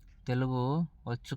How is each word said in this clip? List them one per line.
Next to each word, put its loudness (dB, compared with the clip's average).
తెలుగు 2
వచ్చు -6